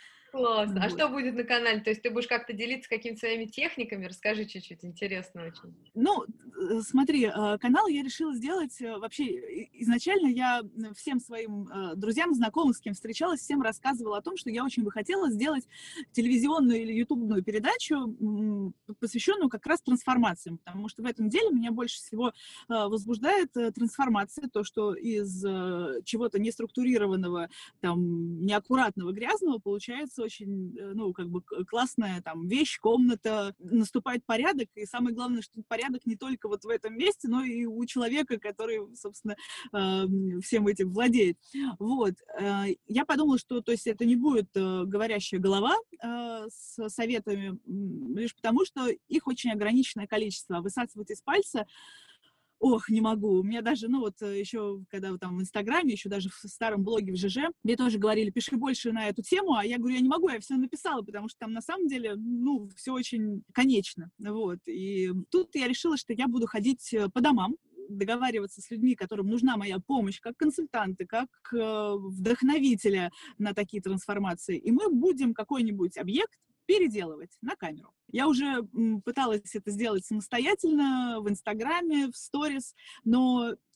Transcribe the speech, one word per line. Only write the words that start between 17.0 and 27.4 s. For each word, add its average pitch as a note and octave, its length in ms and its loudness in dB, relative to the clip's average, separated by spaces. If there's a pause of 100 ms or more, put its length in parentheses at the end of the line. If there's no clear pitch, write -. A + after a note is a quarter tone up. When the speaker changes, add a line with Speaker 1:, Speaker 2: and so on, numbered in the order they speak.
Speaker 2:
передачу, C#4 540 0
м, G#3 760 -2 (140)
п-, G#3 140 -12
посвященную D4 480 0
как - 180 -4
раз D#4 160 0
трансформациям, A#3 760 2
потому G3 300 -10
что - 140 -12
в A#3+ 40 -4
этом A3+ 220 -2
деле G4 220 4
меня A#3 220 2
больше A#3 240 -4
всего, A#3 320 -4
э, A3 40 -2 (360)
возбуждает, A3+ 880 0
э, A#3 160 0
трансформация, A#3+ 760 0
то, G#3+ 140 -2
что G#3 320 -2
из, G3+ 500 -4
э, F3+ 600 -2
чего-то A3+ 340 -2
неструктурированного, G3+ 1080 0 (320)